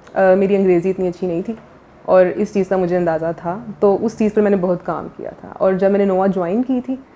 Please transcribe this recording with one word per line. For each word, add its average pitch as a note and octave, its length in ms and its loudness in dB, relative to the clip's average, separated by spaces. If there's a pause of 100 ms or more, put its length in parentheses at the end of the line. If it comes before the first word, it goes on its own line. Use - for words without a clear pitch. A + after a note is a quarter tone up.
(160)
अ, F#3+ 200 4
मेरी G3 200 2
अंग्रेज़ी F#3 340 2
इतनी F#3 180 -2
अच्छी F3+ 200 -6
नहीं F3 160 -4
थी A3 140 -8 (500)
और F#3 200 6
इस G#3 260 -4
चीज़ F#3+ 160 0
का F#3+ 80 0
मुझे F3+ 180 0
अंदाज़ा E3 380 -2
था, F#3 340 -8 (140)
तो G3+ 140 4
उस A3 220 -4
चीज़ G#3+ 160 0
पर G#3+ 80 2
मैंने G3+ 160 2
बहुत F3+ 240 0
काम D#3+ 260 -8
किया - 240 -14
था। - 200 -18 (100)
और F#3+ 160 2
जब G3 140 2
मैंने G3+ 140 2
नोआ F#3+ 220 2
ज्वाइन F#3+ 360 -2
की B3 180 -2
थी, C4 220 -8 (120)